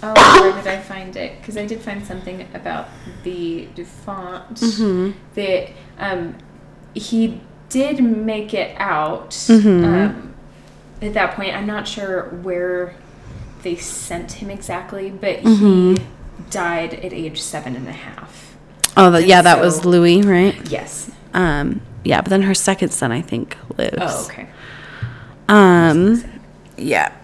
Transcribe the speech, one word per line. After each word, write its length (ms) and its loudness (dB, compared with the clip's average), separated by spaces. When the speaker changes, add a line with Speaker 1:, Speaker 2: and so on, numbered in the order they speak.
Speaker 1:
oh, 380 8
where 120 4
did 140 -8
I 100 -4
find 380 -14
it? 280 -10
'Cause 140 -12
I 100 -8
did 140 -10
find 240 -10
something 500 -12
about 340 -10
the 520 -8
Dufont 840 -14
Speaker 2:
Mm-hmm. 520 -2
Speaker 1:
that, 340 -4
um, 360 -8
he 440 -2
did 340 0
make 500 -2
it 260 -4
out, 500 -4
Speaker 2:
Mm-hmm. 560 4
Speaker 1:
um, 480 0
at 120 -6
that 220 -2
point. 200 -8
I'm 100 -8
not 220 -8
sure 360 -8
where 500 -6
they 120 -6
sent 580 -12
him 180 -12
exactly, 580 -10
but 340 -6
Speaker 2:
Mm-hmm. 520 6
Speaker 1:
he 60 -2
died 460 -4
at 180 -12
age 280 -10
seven 340 -10
and 120 -12
a 60 -14
half. 640 -18
Speaker 2:
Oh, 140 8
the, 80 6
Speaker 1:
And 80 4
Speaker 2:
yeah, 140 10
that 200 6
was 200 2
Speaker 1:
so 80 0
Speaker 2:
Louis, 320 6
right? 340 4
Speaker 1:
Yes. 420 -10
Speaker 2:
Um, 480 0
yeah, 180 2
but 80 -6
then 140 4
her 100 2
second 360 0
son, 220 -4
I 100 -4
think, 340 -8
lives. 220 -2
Speaker 1:
Oh, 260 -6
okay. 220 -16
Speaker 2:
Um, 680 6
Speaker 1:
That's 60 -2
sad. 180 -16
Speaker 2:
yeah. 340 -2